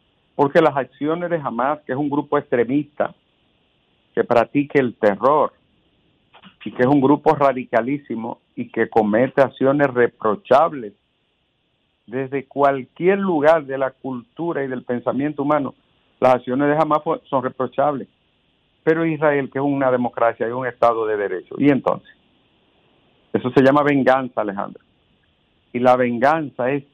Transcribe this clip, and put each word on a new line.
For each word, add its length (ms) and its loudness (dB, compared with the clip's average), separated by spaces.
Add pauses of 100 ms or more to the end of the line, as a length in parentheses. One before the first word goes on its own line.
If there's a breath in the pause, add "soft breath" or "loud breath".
(340)
Porque 280 2
las 120 2
acciones 540 -4
de 80 0
Hamas, 480 -4
que 80 -10
es 60 -4
un 100 -4
grupo 300 -2
extremista 760 -2 (1000)
que 100 0
practica 560 0
el 140 -2
terror 580 0 (1120)
y 80 -10
que 80 -8
es 80 4
un 140 4
grupo 320 2
radicalísimo 1040 -2 (140)
y 160 -10
que 180 -2
comete 540 2
acciones 460 0
reprochables 1080 0 (1120)
desde 400 -8
cualquier 720 0
lugar 480 2
de 100 -8
la 140 -2
cultura 760 -8
y 40 -8
del 140 -8
pensamiento 600 -4
humano, 320 -2 (440)
las 180 4
acciones 320 -2
de 60 2
Hamas 280 2
fue, 260 -4
son 140 -2
reprochables. 640 -4 (760)
Pero 220 0
Israel, 460 0
que 80 -6
es 60 -2
una 260 0
democracia 580 -2
y 20 -4
un 160 -6
Estado 400 0
de 80 0
Derecho, 440 -6
¿y 100 4
entonces? 400 0 (1300)
Eso 160 -4
se 120 4
llama 200 4
venganza, 580 0
Alejandro. 420 -8 (920)
Y 40 -6
la 160 4
venganza 760 0
es 240 -4